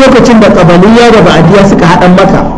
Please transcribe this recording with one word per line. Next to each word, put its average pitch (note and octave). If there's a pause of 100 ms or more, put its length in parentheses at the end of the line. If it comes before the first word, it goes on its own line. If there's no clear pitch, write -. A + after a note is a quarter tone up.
lokacin B3
da G3+
ƙabaliya G3
da A3
ba'adiyya E3+
suka -
haɗan F3+
maka - (180)